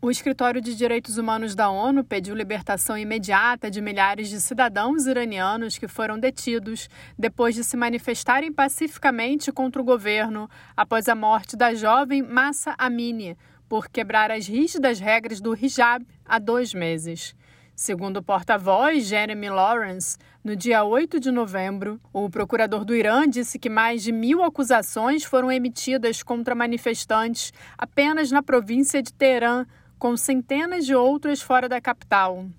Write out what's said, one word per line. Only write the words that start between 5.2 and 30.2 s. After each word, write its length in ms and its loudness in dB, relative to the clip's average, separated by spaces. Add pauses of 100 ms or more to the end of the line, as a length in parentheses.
que 100 -10
foram 320 -6
detidos 720 -4 (260)
depois 380 0
de 100 -4
se 140 -4
manifestarem 720 0
pacificamente 1000 0
contra 280 -2
o 60 -2
governo 640 0 (260)
após 320 0
a 60 4
morte 420 0
da 200 4
jovem 480 2
Mahsa 560 0
Amini, 580 -4 (320)
por 200 -4
quebrar 420 2
as 160 -4
rígidas 520 0
regras 400 0
do 160 -4
hijab 480 2 (220)
há 140 2
dois 340 -2
meses. 640 -6 (400)
Segundo 420 -4
o 60 -8
porta-voz, 840 2
Jeremy 460 -2
Lawrence, 680 0 (260)
no 120 -6
dia 280 2
oito 360 2
de 100 -2
novembro, 720 -4 (100)
o 160 -4
procurador 560 -2
do 120 0
Irã 340 4
disse 300 -4
que 100 -4
mais 320 2
de 100 -4
mil 320 2
acusações 800 0
foram 280 2
emitidas 720 -2
contra 320 -4
manifestantes 1000 -2 (240)
apenas 540 0
na 100 6
província 580 2
de 140 -6
Teherã, 500 4 (340)
com 200 0
centenas 680 0